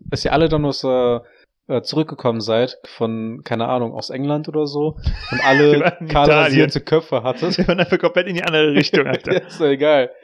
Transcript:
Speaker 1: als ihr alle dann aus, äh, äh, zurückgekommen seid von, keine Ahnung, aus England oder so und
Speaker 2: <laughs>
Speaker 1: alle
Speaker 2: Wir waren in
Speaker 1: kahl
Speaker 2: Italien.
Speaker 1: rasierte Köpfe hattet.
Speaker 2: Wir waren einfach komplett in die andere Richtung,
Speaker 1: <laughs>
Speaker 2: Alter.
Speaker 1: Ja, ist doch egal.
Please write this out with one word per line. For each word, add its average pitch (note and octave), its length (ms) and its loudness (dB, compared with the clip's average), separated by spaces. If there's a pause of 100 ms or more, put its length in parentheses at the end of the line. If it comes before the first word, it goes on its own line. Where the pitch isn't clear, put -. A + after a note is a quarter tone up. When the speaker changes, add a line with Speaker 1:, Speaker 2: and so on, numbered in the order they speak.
(120)
Speaker 1:
als - 140 -6
ihr C3 80 2
alle D#3 160 2
dann D3+ 160 0
aus, C#3 180 -4
äh, B2 360 2 (480)
äh, A#2+ 160 -2
zurückgekommen C#3 580 -2
seid A2+ 420 -2
von, A2+ 600 -6
keine A#2 240 -4
Ahnung, B2 260 -2
aus - 160 -12
England C#3+ 400 -4
oder D3+ 160 -2
so D3 320 -4 (340)
und B2+ 100 -4
Speaker 2:
<laughs> - 40 0
Speaker 1:
alle C#3+ 280 6
Speaker 2:
Wir D3 80 4
waren - 200 0
in D#3+ 60 -12
Speaker 1:
kahl D3 180 2
Speaker 2:
Italien. D3+ 200 6
Speaker 1:
rasierte D3 360 2
Köpfe D#3 420 -2
hattet. B2+ 360 -4
Speaker 2:
Wir G3 80 2
waren F#3 120 0
einfach F3+ 200 0
komplett F#3 280 0
in F#3 80 -6
die F3+ 80 -4
andere D#3 300 2
Richtung, C#3+ 340 2
Speaker 1:
<laughs> - 0 -
Speaker 2:
Alter. C3+ 260 -4
Speaker 1:
Ja, F3+ 60 2
ist - 220 -10
doch D3+ 60 2
egal. C#3 420 2 (140)